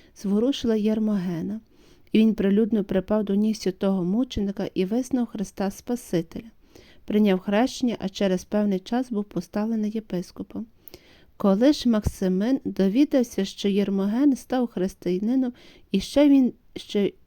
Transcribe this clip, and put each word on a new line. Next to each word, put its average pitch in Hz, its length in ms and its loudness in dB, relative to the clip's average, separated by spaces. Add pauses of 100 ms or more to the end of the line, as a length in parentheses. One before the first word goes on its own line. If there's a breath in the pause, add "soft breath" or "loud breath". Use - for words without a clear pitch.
(160 soft breath)
зворушила 220 600 0
Єрмогена. 208 840 -2 (520 soft breath)
І 214 60 4
він 220 160 4
прилюдно 202 500 2
припав 208 400 -2
до 196 100 -2
ніг 214 220 0
святого 190 480 -2
мученика 202 720 -4
і 185 100 0
визнав 240 420 -2
Христа 196 440 -6
Спасителя. 226 800 -6 (540 soft breath)
Прийняв 208 340 4
хрещення, 220 600 0
а 190 100 -6
через 190 360 0
певний 208 340 0
час 247 320 -4
був 208 140 -4
поставлений 214 640 -4
єпископом. 214 760 -8 (720 loud breath)
Коли 214 360 4
ж - 160 0
Максимин 208 760 0
довідався, 202 800 0
що - 240 -4
Єрмоген 202 680 2
став 254 300 -2
християнином, 208 840 -2 (400 loud breath)
і 196 80 2
що 285 280 4
він, 269 240 6 (240)
що 202 340 -2 (160)